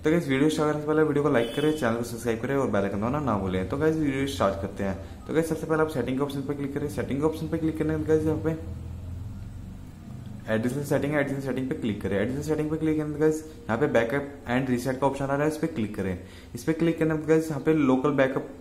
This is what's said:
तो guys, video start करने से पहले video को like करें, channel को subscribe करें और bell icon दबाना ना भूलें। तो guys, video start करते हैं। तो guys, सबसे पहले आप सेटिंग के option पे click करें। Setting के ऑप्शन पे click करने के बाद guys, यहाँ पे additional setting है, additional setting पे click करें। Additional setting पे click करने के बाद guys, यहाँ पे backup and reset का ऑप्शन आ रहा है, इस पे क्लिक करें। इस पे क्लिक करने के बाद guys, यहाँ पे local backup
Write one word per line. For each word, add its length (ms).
तो 80
guys, 160
video 220
start 220
करने 100
से 60
पहले 160
video 200
को 60
like 260
करें, 160
channel 240
को 80
subscribe 380
करें 140
और 120
bell 160
icon 140
दबाना 240
ना 160
भूलें। 320
तो 80
guys, 180
video 320
start 340
करते 220
हैं। 440
तो 60
guys, 160
सबसे 180
पहले 140
आप 80
सेटिंग 280
के 60
option 180
पे 120
click 200
करें। 160
Setting 300
के 60
ऑप्शन 220
पे 100
click 200
करने 160
के 40
बाद 100
guys, 160
यहाँ 140
पे 120
additional 320
setting 280
है, 60
additional 220
setting 280
पे 60
click 260
करें। 160
Additional 260
setting 260
पे 80
click 200
करने 80
के 60
बाद 100
guys, 220
यहाँ 200
पे 100
backup 440
and 220
reset 300
का 80
ऑप्शन 180
आ 20
रहा 160
है, 40
इस 100
पे 100
क्लिक 280
करें। 220
इस 80
पे 100
क्लिक 260
करने 100
के 80
बाद 120
guys, 200
यहाँ 120
पे 140
local 400
backup 340